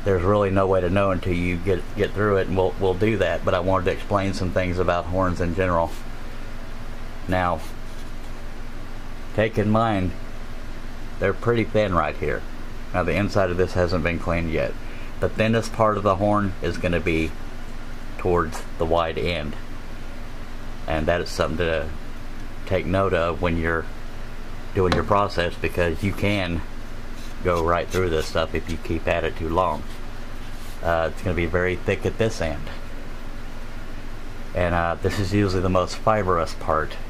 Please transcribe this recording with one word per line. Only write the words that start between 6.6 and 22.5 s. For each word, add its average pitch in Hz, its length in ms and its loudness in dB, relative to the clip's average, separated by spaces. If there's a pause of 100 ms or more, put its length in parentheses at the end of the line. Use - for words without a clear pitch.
Now, 90 320 2 (1800)
take 110 240 2
in 104 100 4
mind, 104 440 4 (1040)
they're 95 160 2
pretty 117 300 2
thin 101 320 2
right 76 180 2
here. 71 280 -2 (520)
Now, 90 80 2
the 82 140 2
inside 95 340 2
of 87 60 0
this 90 160 2
hasn't 90 320 2
been 85 160 0
cleaned 85 320 0
yet. 71 200 0 (460)
The 92 100 0
thinnest 113 440 2
part 107 240 4
of 98 80 -2
the 101 100 6
horn 101 380 2 (100)
is 85 160 -2
gonna 87 220 2
be 80 320 0 (840)
towards 87 440 0 (160)
the 85 80 0
wide 82 320 2
end. 76 380 -2 (1300)
And 78 200 0
that 87 140 2
is - 80 -4
something 78 300 0
to 80 300 0 (760)